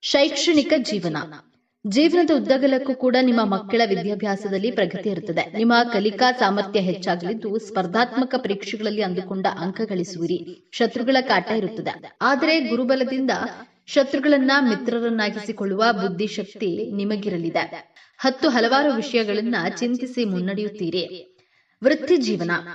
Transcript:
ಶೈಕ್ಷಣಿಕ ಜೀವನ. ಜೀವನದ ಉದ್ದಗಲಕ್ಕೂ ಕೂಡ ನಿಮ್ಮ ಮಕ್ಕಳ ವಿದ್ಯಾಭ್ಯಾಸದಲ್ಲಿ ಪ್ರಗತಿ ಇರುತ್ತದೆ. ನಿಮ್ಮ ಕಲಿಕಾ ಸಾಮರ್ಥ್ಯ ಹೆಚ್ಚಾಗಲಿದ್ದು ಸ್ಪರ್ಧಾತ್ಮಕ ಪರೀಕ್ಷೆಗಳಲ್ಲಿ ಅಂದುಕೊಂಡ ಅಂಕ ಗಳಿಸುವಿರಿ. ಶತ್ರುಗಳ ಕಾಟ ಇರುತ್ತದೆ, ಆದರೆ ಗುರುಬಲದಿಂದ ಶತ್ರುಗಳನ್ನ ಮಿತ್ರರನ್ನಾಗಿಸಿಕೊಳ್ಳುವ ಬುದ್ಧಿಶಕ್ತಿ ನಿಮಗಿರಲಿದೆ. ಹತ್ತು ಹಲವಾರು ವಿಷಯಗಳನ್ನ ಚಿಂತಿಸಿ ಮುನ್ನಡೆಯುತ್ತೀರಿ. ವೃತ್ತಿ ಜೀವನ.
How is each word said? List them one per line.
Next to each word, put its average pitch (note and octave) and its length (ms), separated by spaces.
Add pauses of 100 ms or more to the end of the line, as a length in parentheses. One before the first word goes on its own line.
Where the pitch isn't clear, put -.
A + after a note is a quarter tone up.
ಶೈಕ್ಷಣಿಕ D4 760
ಜೀವನ. F3 400 (680)
ಜೀವನದ D#4 480
ಉದ್ದಗಲಕ್ಕೂ C4 580
ಕೂಡ B3+ 280
ನಿಮ್ಮ A#3 240
ಮಕ್ಕಳ G3 400
ವಿದ್ಯಾಭ್ಯಾಸದಲ್ಲಿ G3 880
ಪ್ರಗತಿ F#3+ 380
ಇರುತ್ತದೆ. E3+ 480
ನಿಮ್ಮ A#3 160 (200)
ಕಲಿಕಾ G#3+ 380
ಸಾಮರ್ಥ್ಯ G3+ 480
ಹೆಚ್ಚಾಗಲಿದ್ದು F3+ 800
ಸ್ಪರ್ಧಾತ್ಮಕ A3+ 760
ಪರೀಕ್ಷೆಗಳಲ್ಲಿ G#3 640
ಅಂದುಕೊಂಡ F#3+ 460 (100)
ಅಂಕ F#3 240
ಗಳಿಸುವಿರಿ. F3 880
ಶತ್ರುಗಳ A#3+ 500
ಕಾಟ A3 300
ಇರುತ್ತದೆ, F3+ 680
ಆದರೆ C#4 380
ಗುರುಬಲದಿಂದ C4 720 (560)
ಶತ್ರುಗಳನ್ನ C4+ 720
ಮಿತ್ರರನ್ನಾಗಿಸಿಕೊಳ್ಳುವ A3 1300
ಬುದ್ಧಿಶಕ್ತಿ G3 1000
ನಿಮಗಿರಲಿದೆ. F#3 1040 (220)
ಹತ್ತು C4+ 320
ಹಲವಾರು C4 420
ವಿಷಯಗಳನ್ನ A3+ 640 (220)
ಚಿಂತಿಸಿ B3 480
ಮುನ್ನಡೆಯುತ್ತೀರಿ. F#3 1120 (460)
ವೃತ್ತಿ D4+ 340
ಜೀವನ. G3+ 340 (240)